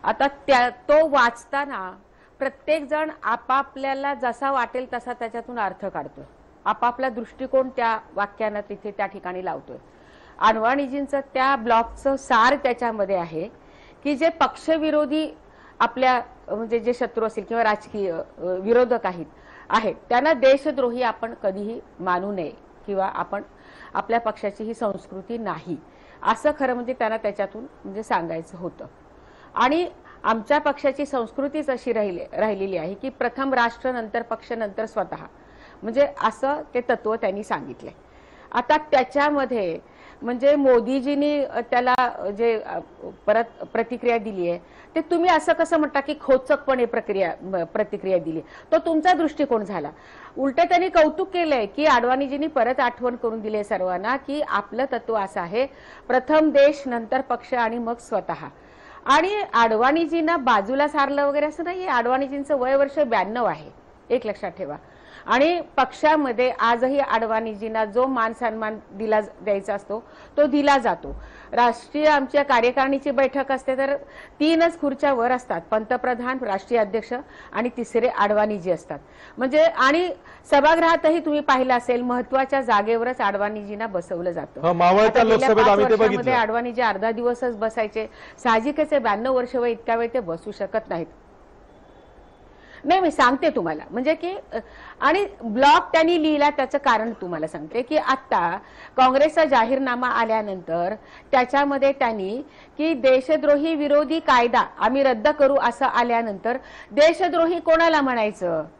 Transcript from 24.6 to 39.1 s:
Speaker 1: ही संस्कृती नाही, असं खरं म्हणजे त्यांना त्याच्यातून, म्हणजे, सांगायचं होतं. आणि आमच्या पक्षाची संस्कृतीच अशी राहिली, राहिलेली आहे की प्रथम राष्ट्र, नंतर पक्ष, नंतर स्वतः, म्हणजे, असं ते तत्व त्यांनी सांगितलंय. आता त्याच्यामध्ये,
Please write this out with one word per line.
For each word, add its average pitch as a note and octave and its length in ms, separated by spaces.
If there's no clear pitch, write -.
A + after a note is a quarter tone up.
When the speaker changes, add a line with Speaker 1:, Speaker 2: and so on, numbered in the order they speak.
Speaker 1:
ही A3+ 100
संस्कृती G3+ 640
नाही, F3 380
असं A3+ 360
खरं B3+ 160
म्हणजे A#3+ 180
त्यांना A3 240
त्याच्यातून, G#3 460
म्हणजे, G3 180
सांगायचं E3+ 560
होतं. E3+ 280
आणि D4+ 340
आमच्या A3+ 340
पक्षाची C#4 480
संस्कृतीच C#4 640
अशी B3 220
राहिली, G#3 280
राहिलेली G3 440
आहे E3+ 180
की C4 140
प्रथम C4 460
राष्ट्र, A#3+ 380
नंतर A#3 300
पक्ष, A3+ 300
नंतर A3 340
स्वतः, F#3 300
म्हणजे, B3 260
असं C4+ 380
ते B3 60
तत्व A3+ 340
त्यांनी G#3 280
सांगितलंय. C3 500
आता B3 240
त्याच्यामध्ये, C4 1040